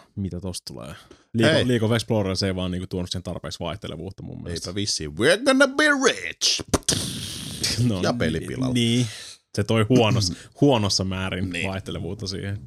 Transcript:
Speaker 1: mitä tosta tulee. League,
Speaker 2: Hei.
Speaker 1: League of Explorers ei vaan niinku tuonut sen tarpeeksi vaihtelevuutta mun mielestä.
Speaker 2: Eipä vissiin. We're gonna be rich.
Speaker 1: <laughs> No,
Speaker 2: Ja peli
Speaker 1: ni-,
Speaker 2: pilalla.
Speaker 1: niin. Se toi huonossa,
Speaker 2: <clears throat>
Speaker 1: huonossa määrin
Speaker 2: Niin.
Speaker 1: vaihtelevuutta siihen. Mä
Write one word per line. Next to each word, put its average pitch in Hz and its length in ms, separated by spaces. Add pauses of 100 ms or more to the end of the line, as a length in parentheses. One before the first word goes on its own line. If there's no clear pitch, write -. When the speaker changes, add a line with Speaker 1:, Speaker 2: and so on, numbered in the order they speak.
(160)
Speaker 1:
mitä 90 240
tosta 90 340
tulee. 64 220 (380)
League, 143 240
Speaker 2:
Hei. 123 100
Speaker 1:
League 120 200
of 107 60
Explorers 104 500
ei 95 120
vaan 92 160
niinku 90 160
tuonut 90 240
sen 90 120
tarpeeksi 82 360
vaihtelevuutta 85 640
mun 85 200
mielestä. 85 260
Speaker 2:
Eipä 90 60
vissiin. 101 360
We're 151 340
gonna 269 220
be 277 160 (220)
rich. - 560 (260)
Speaker 1:
<laughs> - 100 (920)
No, 98 140
Speaker 2:
Ja 165 120
peli 80 260
Speaker 1:
ni-, 90 80
Speaker 2:
pilalla. 127 260
Speaker 1:
niin. 117 340 (480)
Se 104 80
toi 110 260
huonossa, 113 440 (140)
Speaker 2:
<clears throat> - 140
Speaker 1:
huonossa 107 420
määrin 95 460
Speaker 2:
Niin. 87 200
Speaker 1:
vaihtelevuutta 95 580
siihen. 98 340
Mä - 60